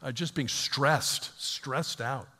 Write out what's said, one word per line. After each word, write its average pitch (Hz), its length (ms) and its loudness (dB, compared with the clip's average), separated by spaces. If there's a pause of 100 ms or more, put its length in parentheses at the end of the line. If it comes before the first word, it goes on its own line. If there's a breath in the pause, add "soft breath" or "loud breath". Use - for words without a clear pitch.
uh, 131 100 -6
just 147 220 -4
being 135 140 0
stressed, - 920 2
stressed - 640 -2
out. 120 260 -2 (120)